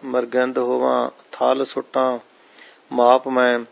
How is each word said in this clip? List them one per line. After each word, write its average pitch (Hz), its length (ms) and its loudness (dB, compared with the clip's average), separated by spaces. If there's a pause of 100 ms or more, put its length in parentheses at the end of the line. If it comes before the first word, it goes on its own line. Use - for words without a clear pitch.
ਮ੍ਰਿਗੰਧ 127 520 -2
ਹੋਵਾਂ 127 520 0 (220)
ਥਲ 131 340 0
ਸੁੱਟਾਂ 131 540 -4 (760)
ਮਾਪ 123 340 4
ਮੈਂ। 127 320 2 (120)